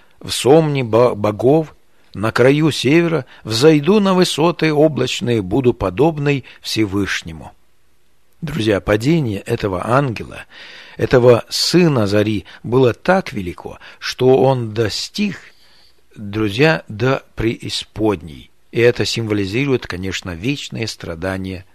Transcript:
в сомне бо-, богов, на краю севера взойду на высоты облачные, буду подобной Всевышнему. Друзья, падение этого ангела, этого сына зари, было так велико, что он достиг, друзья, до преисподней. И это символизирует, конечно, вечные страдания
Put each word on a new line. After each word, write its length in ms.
в 100
сомне 540
бо-, 300
богов, 600
на 180
краю 380
севера 560
взойду 560
на 140
высоты 580
облачные, 720
буду 320
подобной 720
Всевышнему. 920
Друзья, 400
падение 600
этого 460
ангела, 600
этого 540
сына 560
зари, 400
было 320
так 400
велико, 440
что 440
он 300
достиг, 640
друзья, 720
до 340
преисподней. 1160
И 80
это 260
символизирует, 800
конечно, 480
вечные 520
страдания 800